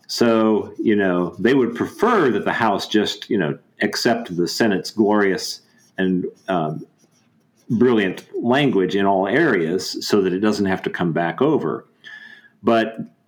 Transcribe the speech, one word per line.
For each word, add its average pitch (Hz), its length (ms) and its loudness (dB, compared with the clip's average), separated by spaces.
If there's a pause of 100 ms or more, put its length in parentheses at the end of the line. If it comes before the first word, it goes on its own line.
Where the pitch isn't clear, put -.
so, 110 720 2
you 110 160 2
know, 90 440 0
they 113 160 2
would 123 200 0
prefer 175 560 0
that 101 140 -2
the - 80 -2
House 104 340 -2
just, - 440 -2
you 107 80 0
know, 78 200 -2 (220)
accept 117 560 -2
the 85 100 0
Senate's - 440 -2
glorious 101 720 0 (340)
and, 92 300 0 (220)
um, 82 380 -4 (840)
brilliant 110 560 2 (160)
language 117 540 2
in 98 120 2
all 98 200 2
areas 101 800 0
so 104 140 2
that 92 120 2
it 92 60 0
doesn't 101 280 0
have 95 160 -2
to - 80 -4
come 87 220 -2
back 82 300 -2
over. 107 440 -2 (760)
But 113 360 0 (300)